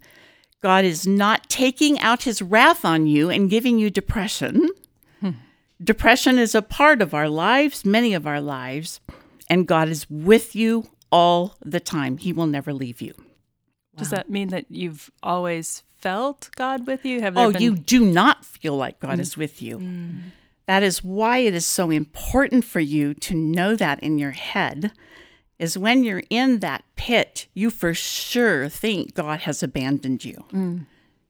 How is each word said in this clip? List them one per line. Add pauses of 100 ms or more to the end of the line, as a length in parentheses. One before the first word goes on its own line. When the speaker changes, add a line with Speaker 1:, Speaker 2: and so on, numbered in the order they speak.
(600)
Speaker 1:
God
is
not
taking
out
his
wrath
on
you
and
giving
you
depression. (520)
Speaker 2:
Hmm. (520)
Speaker 1:
Depression
is
a
part
of
our
lives,
many
of
our
lives, (500)
and
God
is
with
you (220)
all
the
time.
He
will
never
leave
you. (840)
Speaker 2:
Does
Speaker 3:
Wow.
Speaker 2:
that
mean
that
you've (100)
always (120)
felt
God
with
you?
Have
there
Speaker 1:
Oh,
Speaker 2:
been
Speaker 1:
you
do
not
feel
like
God
Speaker 2:
Mm.
Speaker 1:
is
with
you.
Speaker 3:
Mm. (500)
Speaker 1:
That
is
why
it
is
so
important
for
you
to
know
that
in
your
head, (640)
is
when
you're
in
that (120)
pit,
you
for
sure
think
God
has
abandoned
you. (100)
Speaker 2:
Mm. (440)